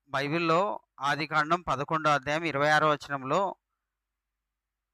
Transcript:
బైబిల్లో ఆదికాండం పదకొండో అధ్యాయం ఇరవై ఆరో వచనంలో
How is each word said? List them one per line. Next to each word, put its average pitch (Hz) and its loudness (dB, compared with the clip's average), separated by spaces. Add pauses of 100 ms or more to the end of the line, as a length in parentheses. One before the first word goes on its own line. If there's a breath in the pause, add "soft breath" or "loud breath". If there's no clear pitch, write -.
బైబిల్లో 165 -2 (200)
ఆదికాండం 147 0
పదకొండో 156 -2
అధ్యాయం 147 0
ఇరవై 147 0
ఆరో 151 4
వచనంలో 143 -2 (1400)